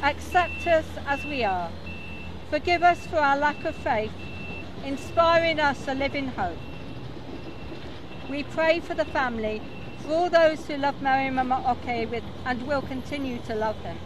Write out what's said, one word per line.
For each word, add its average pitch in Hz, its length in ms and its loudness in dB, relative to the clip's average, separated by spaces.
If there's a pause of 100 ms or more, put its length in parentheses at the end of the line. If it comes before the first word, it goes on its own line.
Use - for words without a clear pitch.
Accept 320 640 2
us 320 180 6 (220)
as 277 180 -2
we 277 180 -2
are. 180 280 0 (800)
Forgive 330 320 2
us 349 240 6
for 339 100 0
our 285 180 6
lack 294 300 0
of 311 120 -2
faith, 220 360 0 (720)
inspire 330 600 4
in 320 140 2
us 285 280 2
a 269 80 0
living 277 320 -2
hope. 185 320 -4 (1700)
We 277 140 -4
pray 320 360 4
for 339 140 -4
the 311 120 2
family, 233 540 0 (440)
for 285 100 -4
all 349 160 4
those 320 380 6
who 294 100 -4
love 277 240 0
Mary 269 300 2
Mama 262 340 0
Oke 240 460 0
with, 226 120 -4 (220)
and 254 220 -4
will 277 160 0
continue 262 640 -6
to 226 80 -4
love 214 220 0
him. 170 280 -8